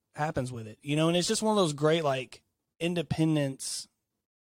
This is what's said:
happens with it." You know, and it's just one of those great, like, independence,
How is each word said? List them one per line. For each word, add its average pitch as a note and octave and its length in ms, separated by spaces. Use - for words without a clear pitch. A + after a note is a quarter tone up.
happens D3 360
with A2+ 160
it." A2 140
You D3 140
know, D#3+ 140
and E3+ 80
it's F3 100
just G#3+ 160
one G#3+ 140
of G3 60
those D#3 100
great, D#3 300
like, C3 380
independence, D#3+ 1080